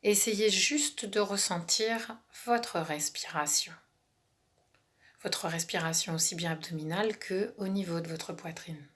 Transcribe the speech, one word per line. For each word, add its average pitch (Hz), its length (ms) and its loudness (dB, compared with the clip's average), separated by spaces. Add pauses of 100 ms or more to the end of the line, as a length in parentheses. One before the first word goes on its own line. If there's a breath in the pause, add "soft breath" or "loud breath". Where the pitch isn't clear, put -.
Essayez 208 480 4
juste 214 560 2
de 208 140 0
ressentir 202 960 0 (300)
votre 233 340 2
respiration. 151 920 0 (1500 soft breath)
Votre - 260 -2
respiration 165 640 0
aussi 160 220 2
bien 170 180 -2
abdominale 165 640 -2
que 196 400 -2
au 202 100 -4
niveau 190 320 -2
de 165 80 -4
votre 165 240 -8
poitrine. 160 640 -10